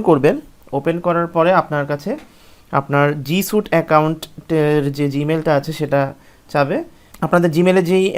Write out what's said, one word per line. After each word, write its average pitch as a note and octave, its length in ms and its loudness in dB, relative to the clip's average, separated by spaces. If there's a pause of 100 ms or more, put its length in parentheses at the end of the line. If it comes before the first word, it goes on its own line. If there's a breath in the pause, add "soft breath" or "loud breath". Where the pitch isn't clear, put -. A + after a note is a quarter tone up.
করবেন, D#3 280 4 (420)
ওপেন E3 180 -2 (100)
করার E3+ 200 0 (100)
পরে E3+ 140 2 (120)
আপনার D3 300 -4
কাছে D3 180 -6 (720 soft breath)
আপনার C#3+ 260 0 (200)
G - 20 -10 (200)
Suite G#3+ 260 -2
অ্যাকাউন্টের D#3 1200 0
যে D3 80 -2 (100)
Gmail-টা D#3 440 -2
আছে D#3 220 -4
সেটা C#3+ 200 0 (520 soft breath)
চাবে। D3 260 0 (480 loud breath)
আপনাদের F3 280 2
Gmail-এ F#3 360 4
যেই F#3+ 160 2 (120)